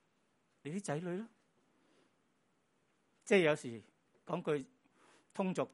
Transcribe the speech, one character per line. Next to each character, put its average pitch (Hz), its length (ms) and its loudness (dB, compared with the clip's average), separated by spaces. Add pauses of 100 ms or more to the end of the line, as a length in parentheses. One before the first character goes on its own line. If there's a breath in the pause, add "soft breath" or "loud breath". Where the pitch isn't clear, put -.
(640)
你 143 100 -8
啲 196 80 -6
仔 147 180 -2
女 175 180 -4
呢？ 220 120 -8 (2000 soft breath)
即 214 120 6
係 - 40 8
有 156 160 4
時 117 260 -10 (440)
講 175 160 -4
句 147 240 -2 (680 soft breath)
通 185 220 -2
俗 147 80 0 (120)